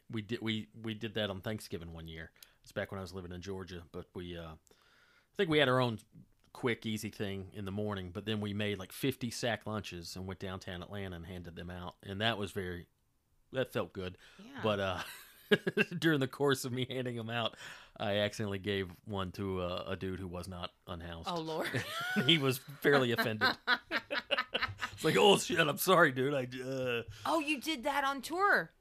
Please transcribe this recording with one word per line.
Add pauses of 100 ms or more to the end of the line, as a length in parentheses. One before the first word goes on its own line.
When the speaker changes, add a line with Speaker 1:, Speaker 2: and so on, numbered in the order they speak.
Speaker 1:
we
did,
we, (140)
we
did
that
on
Thanksgiving
one
year. (320)
It's
back
when
I
was
living
in
Georgia,
but
we,
uh,
I
think
we
had
our
own (540)
quick,
easy
thing
in
the
morning,
but
then
we
made,
like,
fifty
sack
lunches
and
went
downtown
Atlanta
and
handed
them
out,
and
that
was
very, (640)
that
felt
good. (220)
Speaker 2:
Yeah.
Speaker 1:
But,
uh, (500)
<laughs>
during
the
course
of
me
handing
'em
out, (420)
I
accidentally
gave (180)
one
to
a,
a
dude
who
was
not (160)
unhoused.
Speaker 2:
Oh,
Lord. (300)
Speaker 1:
<laughs>
He
was (220)
fairly
offended.
Speaker 2:
<laughs> (1400)
Speaker 1:
It's
like,
"Oh,
shit,
I'm
sorry,
dude.
I, (180)
uh" (240)
Speaker 2:
Oh,
you
did
that
on
tour.